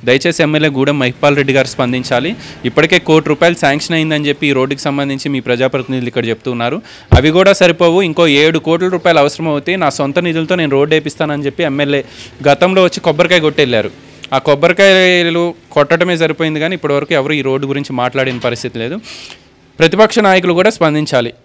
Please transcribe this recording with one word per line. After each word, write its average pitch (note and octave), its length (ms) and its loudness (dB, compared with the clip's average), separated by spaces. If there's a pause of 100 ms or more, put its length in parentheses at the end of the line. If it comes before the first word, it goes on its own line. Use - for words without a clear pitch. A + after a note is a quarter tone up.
దయచేసి C#3 380 0
ఎమ్మెల్యే D3+ 280 0
గూడెం C#3 280 0
మహిపాల్ C3+ 380 0
రెడ్డి C#3 160 0
గారు C3 140 2
స్పందించాలి. B2+ 720 -4 (280)
ఇప్పటికే D#3+ 340 2
కోటి D#3+ 300 2
రూపాయలు E3 260 2
శాంక్షన్ D3+ 420 -2
అయిందని D3+ 320 -2
చెప్పి D3 180 -2
ఈ C#3+ 60 2
రోడ్డుకి C3+ 280 -2
సంబంధించి C#3 480 -4
మీ C#3 120 -2
ప్రజాప్రతినిధులు B2+ 680 -2
ఇక్కడ A#2+ 180 -4
చెప్తూ A#2 240 -4
ఉన్నారు. A#2+ 320 -4 (340)
అవి C#3 140 4
కూడా F#3+ 220 4
సరిపోవు, F3 500 2
ఇంకో E3+ 260 0
ఏడు D3+ 300 2
కోట్ల E3+ 300 0
రూపాయలు F3 300 2
అవసరం D3 300 0
అవుతాయి, D3+ 280 -4
నా D#3+ 140 0
సొంత C#3+ 280 -2
నిధులతో E3 360 -2
నేను E3 160 -2
రోడ్డు D3 240 2
వేపిస్తానని D3+ 520 -4
చెప్పి C#3 160 -4
ఎమ్మెల్యే C#3+ 420 -2 (440)
గతంలో F#3 360 2
వచ్చి F3+ 160 -2
కొబ్బరికాయ E3+ 400 2
కొట్టెళ్ళారు. C3 500 0 (420)
ఆ C3+ 60 0
కొబ్బరికాయలు F3 1160 2 (180)
కొట్టడమే E3+ 440 2
సరిపోయింది D#3+ 440 -2
కానీ E3 140 -2
ఇప్పటివరకు D3 400 -2
ఎవరు C#3+ 180 0
ఈ D3 100 -2
రోడ్డు C3+ 240 -2
గురించి C#3 260 -6
మాట్లాడిన B2+ 460 -2
పరిస్థితి A#2+ 400 -6
లేదు. C3+ 220 -8 (800)
ప్రతిపక్ష G3 400 2
నాయకులు F#3 340 2
కూడా F3+ 180 2
స్పందించాలి D3+ 640 0 (100)